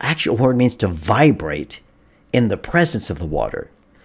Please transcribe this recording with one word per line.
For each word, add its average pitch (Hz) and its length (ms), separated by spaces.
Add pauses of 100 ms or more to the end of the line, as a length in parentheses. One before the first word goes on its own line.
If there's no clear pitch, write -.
actual 151 360
word 127 200
means 123 200
to 101 120
vibrate 82 880 (540)
in 123 160
the 101 80
presence 165 520
of 85 120
the 90 40
water. 69 460 (340)